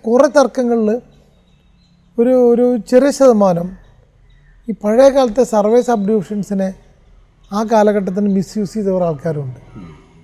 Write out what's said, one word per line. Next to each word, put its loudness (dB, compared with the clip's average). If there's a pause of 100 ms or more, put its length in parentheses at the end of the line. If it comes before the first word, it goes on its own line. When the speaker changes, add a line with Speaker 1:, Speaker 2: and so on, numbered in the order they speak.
Speaker 1:
കുറേ 4
തർക്കങ്ങളിൽ -2 (1160)
ഒരു, 2
ഒരു 2 (120)
ചെറിയ 4
ശതമാനം 2 (920)
ഈ -6 (100)
പഴയ 4
കാലത്തെ 0
സർവേ 0
സബ്ഡിവിഷൻസിനെ -4 (760)
ആ -4
കാലഘട്ടത്തിന് 0
മിസ്യൂസ് -6
ചെയ്ത -6
കുറേ -2
ആൾക്കാരുണ്ട്. -8 (160)
Speaker 2:
ഉം. -20 (340)